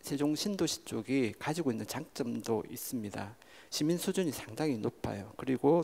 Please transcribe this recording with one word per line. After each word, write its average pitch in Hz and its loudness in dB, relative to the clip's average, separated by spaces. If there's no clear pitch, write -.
세종 143 0
신도시 180 0
쪽이 117 0
가지고 151 0
있는 110 -2
장점도 117 -2
있습니다. 104 -6
시민 160 2
수준이 185 0
상당히 127 -2
높아요. 107 -4
그리고 139 4